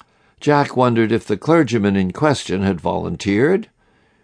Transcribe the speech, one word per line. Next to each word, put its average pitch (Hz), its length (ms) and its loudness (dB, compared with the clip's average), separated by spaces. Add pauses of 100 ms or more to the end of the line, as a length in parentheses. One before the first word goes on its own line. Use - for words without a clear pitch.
(400)
Jack 147 360 0
wondered 117 360 2
if 117 140 -2
the 107 100 -2
clergyman 113 600 0
in 92 160 0
question 117 500 -2
had 95 180 0
volunteered 98 880 -2 (560)